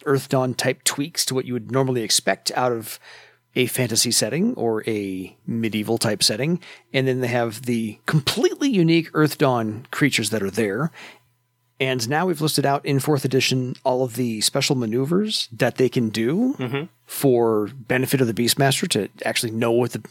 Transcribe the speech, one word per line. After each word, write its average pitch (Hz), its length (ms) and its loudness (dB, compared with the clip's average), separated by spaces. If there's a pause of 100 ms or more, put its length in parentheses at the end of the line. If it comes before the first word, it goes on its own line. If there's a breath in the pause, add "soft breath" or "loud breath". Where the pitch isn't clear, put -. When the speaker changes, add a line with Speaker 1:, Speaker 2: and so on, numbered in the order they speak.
Speaker 1:
Earth 139 220 0
Dawn 127 280 0
type - 280 -2
tweaks - 420 -2
to 131 100 -4
what 131 100 -2
you 123 80 -6
would 107 180 -6
normally 131 320 0
expect - 520 0
out 123 160 2
of 113 280 -6 (560 loud breath)
a 127 120 4
fantasy 113 440 0
setting 160 440 0
or 113 320 -2
a 98 580 -4
medieval 113 540 0
type 107 240 0
setting. 143 360 0 (320 loud breath)
And 131 160 2
then 127 140 0
they 123 60 0
have 117 400 -2
the 113 400 -2
completely 285 640 2
unique 165 440 4
Earth 151 240 2
Dawn 117 540 0
creatures 117 400 0
that 110 120 -2
are 98 80 -2
there. 107 400 0 (880 loud breath)
And 127 280 0
now 156 200 0
we've 160 140 -2
listed 147 240 0
out 139 200 0
in 139 140 0
fourth 143 260 0
edition 127 580 0
all 127 200 0
of 117 120 -4
the 117 260 -2
special 139 340 0
maneuvers 135 760 0
that 113 240 0
they 131 140 4
can 120 200 0
do 139 500 0
Speaker 2:
Mm-hmm. 131 240 -4 (220)
Speaker 1:
for 113 720 2
benefit 127 460 0
of 123 60 4
the 113 60 -2
Beastmaster 135 560 2
to 101 200 0 (160)
actually 113 260 -2
know 117 200 0
what 120 200 2
the, 110 200 -8